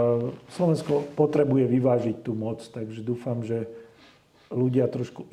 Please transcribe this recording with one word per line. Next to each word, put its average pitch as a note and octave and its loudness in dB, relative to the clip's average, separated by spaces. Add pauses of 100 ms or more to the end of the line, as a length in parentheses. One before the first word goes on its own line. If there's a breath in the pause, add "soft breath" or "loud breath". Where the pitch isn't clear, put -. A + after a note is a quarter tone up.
(540)
Slovensko D3+ 2 (160)
potrebuje C#3+ 4
vyvážiť A#2+ 2
tú A2 -4
moc, A2 -6
takže A2 -12
dúfam, A#2+ -4
že A2+ -4 (800 loud breath)
ľudia B2 2
trošku - -8